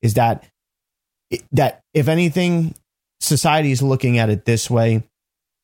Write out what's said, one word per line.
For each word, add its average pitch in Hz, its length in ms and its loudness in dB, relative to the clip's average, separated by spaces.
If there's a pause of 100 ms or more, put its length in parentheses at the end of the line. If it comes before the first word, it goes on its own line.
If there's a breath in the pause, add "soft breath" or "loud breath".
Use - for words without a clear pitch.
is 113 140 0
that, 113 280 0 (1080)
that 139 280 0 (120)
if 151 160 2
anything, 170 680 0 (460)
society 151 500 0
is 123 100 -2
looking 131 360 0
at 110 120 0
it 107 140 -2
this 117 260 -2
way 113 340 0 (600)